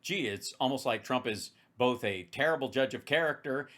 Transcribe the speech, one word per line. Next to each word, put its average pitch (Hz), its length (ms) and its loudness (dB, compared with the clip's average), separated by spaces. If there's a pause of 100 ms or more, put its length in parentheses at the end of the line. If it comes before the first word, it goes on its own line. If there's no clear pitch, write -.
Gee, 180 240 -2
it's 101 340 -4
almost 131 260 0
like 113 180 0
Trump 127 220 0
is 107 240 -4 (280)
both 123 260 2
a 95 280 -2
terrible 143 360 2
judge 131 260 0
of 123 100 -8
character 143 720 0